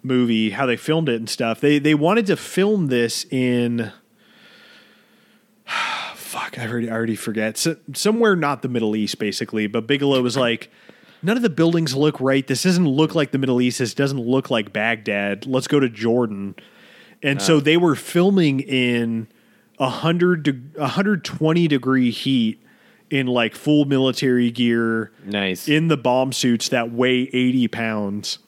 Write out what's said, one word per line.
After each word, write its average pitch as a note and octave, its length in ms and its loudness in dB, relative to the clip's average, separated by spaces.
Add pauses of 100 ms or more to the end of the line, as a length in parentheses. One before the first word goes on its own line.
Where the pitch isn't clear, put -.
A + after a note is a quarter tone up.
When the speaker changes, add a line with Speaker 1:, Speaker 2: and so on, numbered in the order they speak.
Speaker 1:
movie, A#2 460 2
how A#2+ 160 -4
they A#2+ 100 0
filmed D#3 320 -2
it A#2 80 0
and A2+ 140 -8
stuff. A2+ 320 -4
They, D3 180 4
they D3+ 140 4
wanted F#3 340 2
to F3 80 2
film G3 520 0
this A#2+ 440 -2
in, A#2+ 640 0
<sighs> - 1700 -20 (500)
fuck, - 440 -12
I A#2 80 -6
already, A#2 220 -4
I A2+ 40 -6
already A2+ 220 -2
forget. G#2+ 420 -4
So, E3 200 -2 (160)
somewhere A3 420 2
not C#3+ 280 -2
the C3 60 -4
Middle A2 260 0
East, G#2+ 240 -4
basically. G#2+ 480 -2
But A2 200 -4
Bigelow C#3 340 2
was A#2+ 160 -2
like, A#2 320 -2 (540)
"None G#3 140 0
of A#3+ 60 -2
the A3+ 60 2
buildings E3 460 2
look D3 240 2
right. C3+ 260 2
This C3 180 -2
doesn't F3+ 240 4
look D3+ 280 2
like D3 160 0
the C3+ 60 -2
Middle B2+ 240 2
East. B2 180 0
This A#2 140 -2
doesn't C#3 260 -2
look B2+ 300 0
like G#2+ 240 -2
Baghdad. G#2 760 -2
Let's C3 200 -2
go D3 120 2
to C3 100 2
Jordan." A2 640 -2 (680)
And C#3+ 200 -2
so D#3+ 160 4
Speaker 2:
Oh. - 20 4
Speaker 1:
they D3+ 180 4
were E3+ 180 4
filming F3 680 2
in A#2+ 680 -2 (500)
a C3 120 0
hundred E3+ 540 0
de-, C3+ 380 -4
a C#3 60 -2
hundred G3 380 0
twenty D#3+ 420 2
degree B2+ 440 2
heat A#2 500 0 (480)
in, C3+ 180 -2
like, A#2+ 280 0
full D3 300 2
military C3 680 2
gear, A#2 600 0 (140)
Speaker 2:
Nice. G2 420 -4
Speaker 1:
in D#3 220 2
the D3 80 2
bomb C3 340 0
suits A#2+ 380 0
that A#2+ 240 -2
weigh B2+ 400 0
eighty B2+ 340 2
pounds. G#2 800 -4